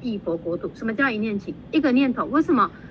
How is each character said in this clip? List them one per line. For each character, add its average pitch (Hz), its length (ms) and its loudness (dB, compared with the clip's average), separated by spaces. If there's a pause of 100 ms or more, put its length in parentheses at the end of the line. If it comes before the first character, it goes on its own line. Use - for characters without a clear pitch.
亿 214 180 -4
佛 165 180 -4
国 170 180 -4
土”。 180 200 -6
什 233 100 -8
么 220 80 -2
叫 277 160 2
一 220 80 -2
念 208 220 -2
请？ - 160 -10 (160)
一 311 100 4
个 277 100 4
念 262 220 4
头。 202 120 -2
为 240 140 2
什 320 140 4
么？ 233 160 4 (220)